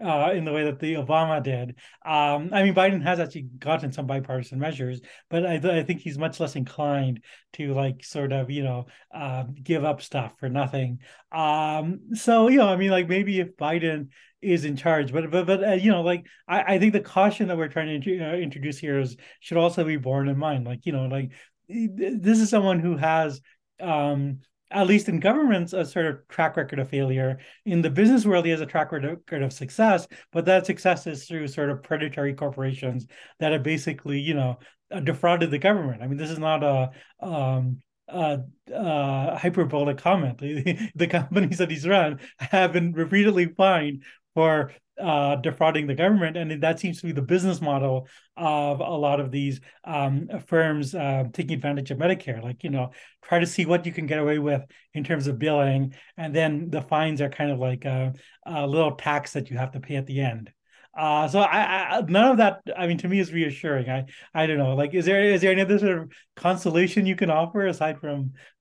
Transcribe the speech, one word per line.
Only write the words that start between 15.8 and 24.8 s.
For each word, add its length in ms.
know, 120
like, 240
I, 280
I 40
think 140
the 80
caution 480
that 80
we're 120
trying 200
to 60
intro-, 340
uh, 80
introduce 420
here 220
is, 160
should 160
also 280
be 120
borne 320
in 80
mind. 300
Like, 180
you 80
know, 140
like, 260
th-, 240
this 200
is 100
someone 280
who 180
has, 440
um, 600
at 160